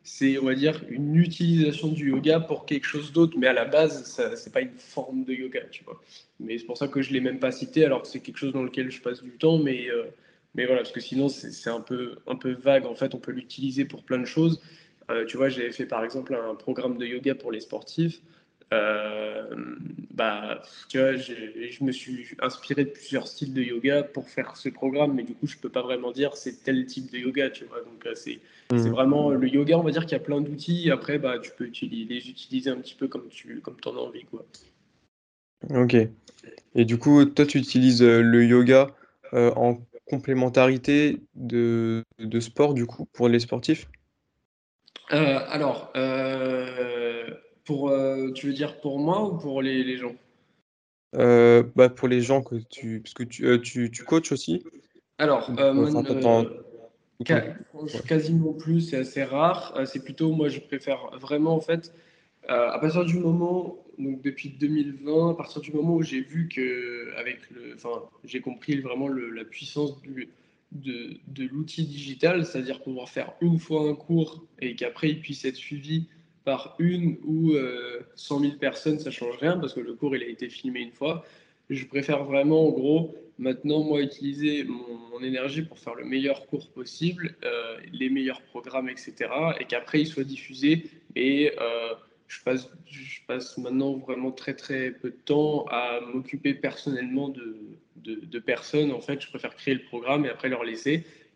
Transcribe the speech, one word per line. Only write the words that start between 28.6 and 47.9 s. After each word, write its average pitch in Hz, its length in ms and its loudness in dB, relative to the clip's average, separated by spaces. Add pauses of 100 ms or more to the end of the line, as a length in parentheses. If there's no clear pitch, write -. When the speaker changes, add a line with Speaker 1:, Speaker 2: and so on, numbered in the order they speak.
Speaker 1:
c'est 117 180 2
Speaker 2:
Mhm. 113 40 0
Speaker 1:
vraiment 143 400 4
le 131 180 2
yoga, 143 280 4
on 170 60 2
va 156 80 0
dire 160 140 -2
qu'il - 80 -6
y 135 80 -2
a - 20 -14
plein 147 160 -2
d'outils. 160 500 -2
Après, 143 300 0
bah, 127 200 -2
tu - 120 -16
peux - 140 -10
utili-, 117 400 -8
les 123 240 -10
utiliser 131 400 -6
un 127 80 -2
petit - 180 -16
peu 135 140 -4
comme - 180 -10
tu, - 320 -16
comme - 220 -14
t'en 87 160 -8
as - 20 -8
envie, 123 240 -10
quoi. - 220 -16 (1300)
Speaker 2:
Ok. 123 260 6 (800)
Et 120 100 8
du 117 120 0
coup, 147 280 10
toi, 143 200 4
tu 147 120 0
utilises, 127 440 6
euh, 117 200 10
le 117 240 8
yoga, 123 500 8 (380)
euh, 120 240 6
en 120 220 2 (260)
complémentarité 131 1120 4 (180)
de, 117 680 0 (160)
de 113 200 -2
sport, 143 340 2
du 120 120 0
coup, - 260 -10
pour 120 160 2
les 117 120 6
sportifs ? 120 500 -2 (1200)
Speaker 1:
Euh, 147 280 4 (100)
alors, 147 480 -2
euh, 127 1300 -2 (360)
pour, 143 240 -2
euh, 135 420 0